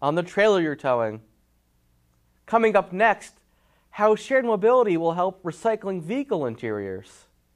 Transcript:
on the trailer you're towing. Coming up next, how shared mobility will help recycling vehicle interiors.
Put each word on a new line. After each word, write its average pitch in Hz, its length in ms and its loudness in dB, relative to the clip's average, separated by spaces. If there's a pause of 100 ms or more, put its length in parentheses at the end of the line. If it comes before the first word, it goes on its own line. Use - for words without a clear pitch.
on 147 140 0
the 175 60 -2
trailer 202 380 2
you're 156 140 -2
towing. 117 460 -2 (1300)
Coming 220 280 2
up 190 180 0
next, 202 420 0 (560)
how 214 260 2
shared 262 280 -2
mobility 220 520 2
will 165 160 0
help 185 300 -4
recycling 196 600 -4
vehicle 185 440 -4
interiors. 104 800 -8 (280)